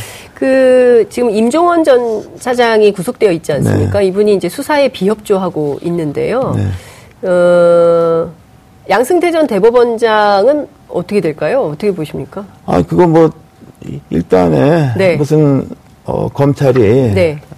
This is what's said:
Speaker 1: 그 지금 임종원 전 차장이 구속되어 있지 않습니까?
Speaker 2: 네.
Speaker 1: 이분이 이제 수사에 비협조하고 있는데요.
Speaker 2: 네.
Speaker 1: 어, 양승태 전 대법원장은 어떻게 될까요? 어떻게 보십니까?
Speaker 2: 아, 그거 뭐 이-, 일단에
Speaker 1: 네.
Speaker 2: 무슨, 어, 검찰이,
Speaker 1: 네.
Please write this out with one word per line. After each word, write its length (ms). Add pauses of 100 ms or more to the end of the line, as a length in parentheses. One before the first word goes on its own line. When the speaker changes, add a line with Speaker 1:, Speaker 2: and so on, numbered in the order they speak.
(340)
Speaker 1:
그 760
지금 200
임종원 540
전 420 (140)
차장이 520
구속되어 420
있지 200
않습니까? 460
Speaker 2:
네. 80
Speaker 1:
이분이 260
이제 160
수사에 400
비협조하고 920
있는데요. 760
Speaker 2:
네. 720
Speaker 1:
어, 1000 (580)
양승태 420
전 140
대법원장은 1200 (220)
어떻게 320
될까요? 500
어떻게 220
보십니까? 500 (220)
Speaker 2:
아, 160
그거 260
뭐 220 (580)
이-, 120 (100)
일단에 880
Speaker 1:
네. 180
Speaker 2:
무슨, 540 (340)
어, 260
검찰이, 840
Speaker 1:
네. 260 (180)